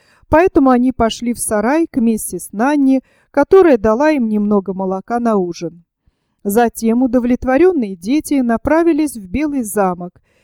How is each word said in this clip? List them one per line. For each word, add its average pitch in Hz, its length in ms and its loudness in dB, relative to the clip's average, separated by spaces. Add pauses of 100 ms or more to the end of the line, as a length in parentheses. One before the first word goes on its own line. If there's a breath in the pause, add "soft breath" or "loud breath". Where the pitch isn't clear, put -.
(300)
поэтому 302 420 2
они 247 200 2
пошли 233 420 -4
в - 60 -10
сарай 247 460 -2
к - 160 -8
миссис 220 500 -4
Нанни, 269 500 0 (280)
которая 311 480 4
дала 220 320 2
им 269 180 0
немного 208 460 0
молока 190 460 -6
на 226 180 0
ужин. 175 460 -6 (600)
Затем 226 600 0
удовлетворённые 247 920 0
дети 269 460 -2
направились 294 760 0
в 196 120 -14
Белый 277 340 -4
замок, 185 600 -4 (220)